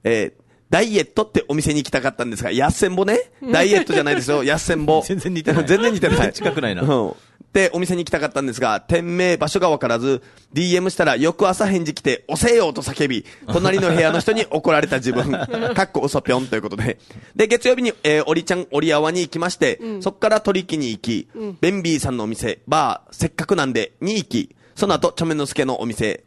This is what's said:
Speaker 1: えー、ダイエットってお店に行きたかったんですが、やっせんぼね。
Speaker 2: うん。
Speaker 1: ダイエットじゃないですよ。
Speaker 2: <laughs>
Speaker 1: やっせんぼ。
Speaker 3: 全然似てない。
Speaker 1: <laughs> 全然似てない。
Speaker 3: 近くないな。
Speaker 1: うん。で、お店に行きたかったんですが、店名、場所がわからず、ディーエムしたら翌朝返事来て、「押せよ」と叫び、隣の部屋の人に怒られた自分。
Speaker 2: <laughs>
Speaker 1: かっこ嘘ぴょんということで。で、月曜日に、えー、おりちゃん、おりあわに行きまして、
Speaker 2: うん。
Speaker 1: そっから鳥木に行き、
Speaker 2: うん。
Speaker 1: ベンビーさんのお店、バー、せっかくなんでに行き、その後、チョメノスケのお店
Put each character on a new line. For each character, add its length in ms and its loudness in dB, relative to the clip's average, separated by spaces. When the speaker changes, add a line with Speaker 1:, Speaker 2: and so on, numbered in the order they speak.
Speaker 1:
え 360 0
ー、 40 -20
ダ 140 4
イ 160 0
エ 40 2
ッ 80 -2
ト 140 0
っ 80 -10
て 160 0
お 60 -2
店 180 0
に 80 2
行 60 -6
き 40 -12
た 120 0
か 80 0
っ 60 -16
た 100 -4
ん 40 -8
で 60 -8
す 80 -10
が、 80 -4
や 160 2
っ 40 4
せ 160 2
ん 80 -2
ぼ 100 2
ね。 240 0
Speaker 2:
う 80 -10
ん。 40 0
Speaker 1:
ダ 100 4
イ 100 4
エ 60 6
ッ 80 2
ト 80 -2
じ 60 4
ゃ 40 -2
な 80 2
い 40 2
で 40 -2
す 100 -4
よ。 140 2
Speaker 2:
<laughs> 0 -
Speaker 1:
や 120 2
っ 20 -4
せ 160 -2
ん 100 -2
ぼ。 220 4
Speaker 3:
全 120 -4
然 140 -4
似 100 -4
て 120 0
な 80 2
い。 20 -2
Speaker 1:
<laughs> 40 -4
全 120 6
然 140 2
似 60 -4
て 100 2
な 180 2
い。 60 -4
Speaker 3:
近 180 -2
く 80 -4
な 80 -2
い 60 -2
な。 80 -4
Speaker 1:
う 20 0
ん。 300 0
で、 180 4
お 60 -2
店 160 -2
に 80 -2
行 60 -6
き 20 -12
た 100 0
か 60 0
っ 60 -6
た 100 -2
ん 40 -2
で 60 -4
す 80 -10
が、 200 2
店 360 -2
名、 200 2
場 100 -2
所 140 -2
が 100 2
わ 80 2
か 100 -2
ら 120 0
ず、 220 0
デ 100 0
ィ 100 2
ー 40 4
エ 40 2
ム 100 0
し 60 -10
た 80 2
ら 120 4
翌 320 2
朝 180 0
返 180 0
事 100 -4
来 80 -12
て、 260 0
「押 220 0
せ 60 6
よ」 180 4
と 80 -8
叫 240 -2
び、 180 -2
隣 320 2
の 160 2
部 60 2
屋 100 4
の 80 0
人 140 0
に 180 0
怒 220 0
ら 80 4
れ 80 -2
た 80 -2
自 160 -2
分。 180 -2
Speaker 2:
<laughs> 440 -4
Speaker 1:
か 100 2
っ 80 -6
こ 80 -2
嘘 200 -2
ぴ 120 -2
ょ 80 2
ん 80 -6
と 80 -4
い 20 -4
う 40 -6
こ 80 -8
と 60 -8
で。 220 -4
で、 100 4
月 220 0
曜 80 4
日 60 -4
に、 200 0
え 200 4
ー、 40 -2
お 80 0
り 100 0
ち 60 -10
ゃ 60 2
ん、 160 -6
お 80 0
り 120 0
あ 80 2
わ 120 0
に 80 -2
行 100 -4
き 80 -8
ま 120 -2
し 60 -8
て、 240 2
Speaker 2:
う 80 -10
ん。 40 -12
Speaker 1:
そ 80 -2
っ 80 -20
か 120 2
ら 100 4
鳥 240 -2
木 140 -6
に 120 -4
行 100 -8
き、 320 -4
Speaker 2:
う 120 -12
ん。 160 -10
Speaker 1:
ベ 100 4
ン 120 -4
ビ 140 0
ー 40 -2
さ 100 -2
ん 60 -4
の 80 -4
お 20 -4
店、 400 -6
バ 420 0
ー、 60 -20
せ 140 -2
っ 20 -2
か 160 -8
く 80 0
な 120 0
ん 60 -4
で 280 -2
に 160 -2
行 100 -2
き、 300 -4
そ 140 0
の 60 2
後、 180 0
チ 100 -6
ョ 40 0
メ 100 -2
ノ 100 -2
ス 80 -12
ケ 100 0
の 160 -2
お 60 -4
店 400 -4